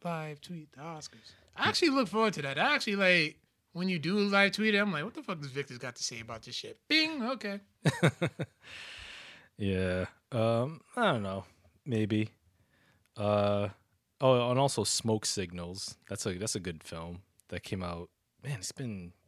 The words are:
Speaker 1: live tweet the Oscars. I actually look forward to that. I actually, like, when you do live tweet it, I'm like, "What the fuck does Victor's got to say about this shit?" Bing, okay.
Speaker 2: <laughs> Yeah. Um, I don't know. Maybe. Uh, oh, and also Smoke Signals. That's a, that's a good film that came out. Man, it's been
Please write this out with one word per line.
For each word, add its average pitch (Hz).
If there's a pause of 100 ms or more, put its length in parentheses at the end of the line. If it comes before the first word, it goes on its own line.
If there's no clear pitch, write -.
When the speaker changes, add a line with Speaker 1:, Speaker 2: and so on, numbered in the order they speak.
Speaker 1:
live 156
tweet 156
the -
Oscars. 156 (240)
I 277
actually 359
look 269
forward 214
to 151
that. 139
I 240
actually, 220
like, 180 (360)
when 185
you 180
do 160
live 196
tweet 214
it, -
I'm 202
like, 151
"What 226
the 311
fuck 170
does 139
Victor's 131
got 123
to -
say 117
about 113
this 120
shit?" - (100)
Bing, 311 (100)
okay. 202 (240)
Speaker 2:
<laughs> - (1300)
Yeah. 92 (260)
Um, 117 (140)
I 220
don't 110
know. 95 (400)
Maybe. 107 (880)
Uh, 101 (500)
oh, 123
and 127
also 135
Smoke 110
Signals. 90 (140)
That's 98
a, 101
that's 95
a 107
good 85
film 85 (280)
that -
came 95
out. 87 (340)
Man, 139
it's -
been 98 (140)